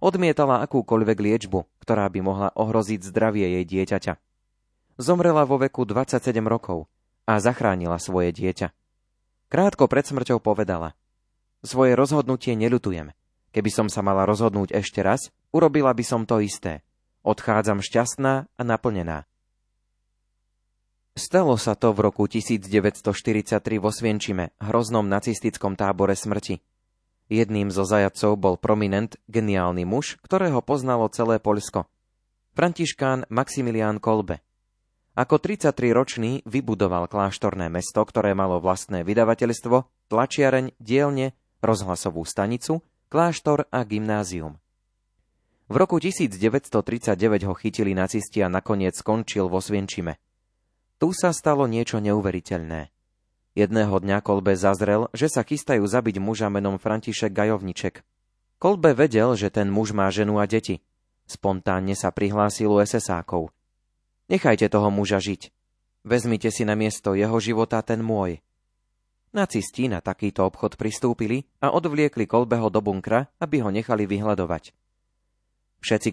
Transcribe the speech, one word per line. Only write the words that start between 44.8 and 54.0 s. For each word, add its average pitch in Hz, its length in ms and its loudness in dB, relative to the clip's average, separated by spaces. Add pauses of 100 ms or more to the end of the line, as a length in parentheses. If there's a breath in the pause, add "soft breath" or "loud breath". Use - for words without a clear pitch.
V 107 80 0
roku 180 240 2
tisíc 160 320 -4
deväťsto 107 480 0
tridsaťdeväť 104 640 0
ho 95 80 -4
chytili 101 400 -2
nacisti 101 480 -2
a 90 80 0
nakoniec 95 480 -2
skončil 110 480 -2
vo 90 160 -2
Osvienčime. 98 560 -6 (800)
Tu 175 160 0
sa 180 160 2
stalo 143 400 2
niečo 113 320 -2
neuveriteľné. 87 880 -2 (640)
Jedného 104 400 2
dňa 98 240 0